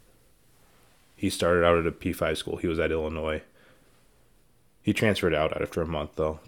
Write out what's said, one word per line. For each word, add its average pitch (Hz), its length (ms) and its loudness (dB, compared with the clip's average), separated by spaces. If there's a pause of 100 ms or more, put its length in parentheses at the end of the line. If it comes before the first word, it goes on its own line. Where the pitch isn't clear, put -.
(1160)
He 98 140 -2
started 87 360 4
out 85 120 6
at 82 100 0
a 80 40 0
P 85 220 -4
five 80 240 -2
school. 80 200 -8
He 90 100 -2
was 82 120 0
at 80 120 0
Illinois. 78 500 -4 (1400)
He 107 120 2
transferred 95 400 0
out 78 260 0
after 80 220 -4
a 78 60 -4
month, 76 280 -6
though. 78 320 -2